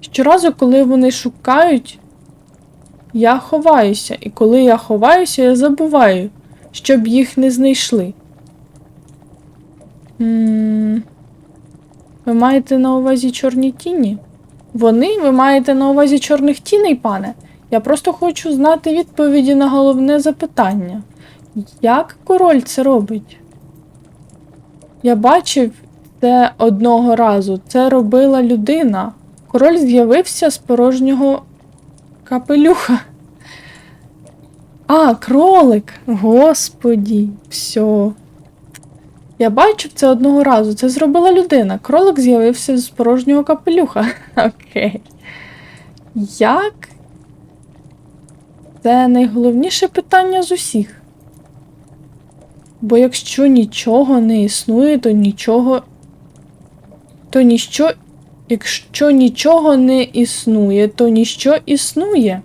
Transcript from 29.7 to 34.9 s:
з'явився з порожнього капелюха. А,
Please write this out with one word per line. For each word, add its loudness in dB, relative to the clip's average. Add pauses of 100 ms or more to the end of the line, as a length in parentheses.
з'явився 2
з -10
порожнього 0 (840)
капелюха. 0 (1900)
А, 2